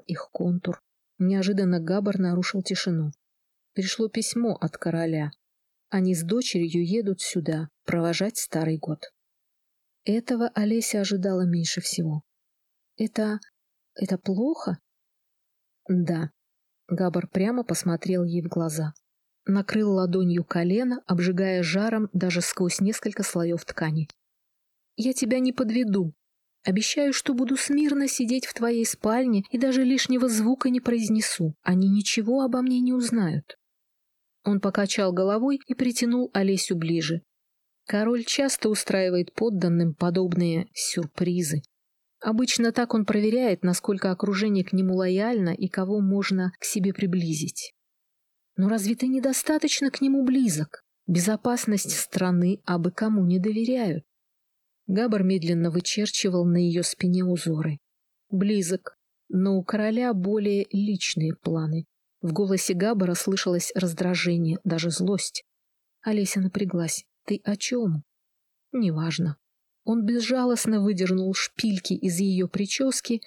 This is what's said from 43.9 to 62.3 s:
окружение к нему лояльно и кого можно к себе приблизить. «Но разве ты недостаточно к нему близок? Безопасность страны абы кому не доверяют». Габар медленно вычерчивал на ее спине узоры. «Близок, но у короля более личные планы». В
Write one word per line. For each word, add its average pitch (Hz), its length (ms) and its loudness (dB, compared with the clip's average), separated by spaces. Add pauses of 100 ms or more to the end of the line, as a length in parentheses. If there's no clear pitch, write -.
окружение 196 520 0
к 190 100 -4
нему 185 220 2
лояльно 190 540 0
и 185 180 -2
кого 196 340 -2
можно 190 580 0
к - 60 -10
себе 196 280 0
приблизить. 170 800 -2 (840)
«Но 190 100 2
разве 220 280 0
ты 254 120 -2
недостаточно 269 800 0
к - 120 -4
нему 269 240 2
близок? 240 580 0 (240)
Безопасность 208 920 0
страны 180 680 0
абы 175 260 0
кому 214 340 0
не 180 140 4
доверяют». 220 640 0 (840)
Габар 208 380 2
медленно 170 480 2
вычерчивал 180 720 0
на 175 120 4
ее 175 260 2
спине 180 400 0
узоры. 160 540 0 (520)
«Близок, 190 680 -2 (320)
но 190 280 2
у 180 60 -2
короля 220 500 0
более 202 580 0
личные 190 640 -2
планы». 160 500 -4 (360)
В 165 120 -2